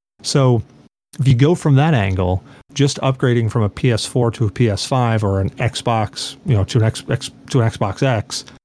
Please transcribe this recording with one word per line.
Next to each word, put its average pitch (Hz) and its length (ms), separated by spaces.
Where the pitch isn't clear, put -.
So 127 380
if 127 80
you 127 80
go 143 180
from 147 220
that 151 180
angle, 95 480
just 139 240
upgrading 123 540
from 117 100
a 101 60
P 123 240
S 107 140
four 120 260
to 110 140
a 98 40
P 120 180
S 98 180
five 117 360
or 98 180
an 98 100
Xbox, - 840
you 135 120
know, 95 80
to - 140
an 107 60
X, - 240
X, - 220
to 131 100
an 113 100
Xbox 101 320
X, 123 420